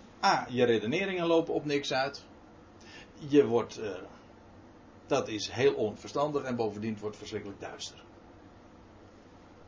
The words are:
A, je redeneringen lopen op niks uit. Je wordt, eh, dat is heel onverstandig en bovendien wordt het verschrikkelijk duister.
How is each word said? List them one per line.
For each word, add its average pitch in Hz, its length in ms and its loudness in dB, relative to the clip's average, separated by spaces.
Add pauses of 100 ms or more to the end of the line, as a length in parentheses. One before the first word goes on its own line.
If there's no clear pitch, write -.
(240)
A, 170 260 4
je 123 140 4
redeneringen 165 640 2
lopen 165 260 4
op 151 120 -2
niks 143 280 -2
uit. 135 300 -2 (1040)
Je 139 180 8
wordt, 113 320 0
eh, 110 140 -6 (1160)
dat 135 200 0
is 107 220 -6
heel 117 240 4
onverstandig 139 720 -2
en 127 120 -4
bovendien 110 380 -2
wordt 107 140 -8
het 104 100 -8
verschrikkelijk 101 420 -10
duister. - 440 -14 (1600)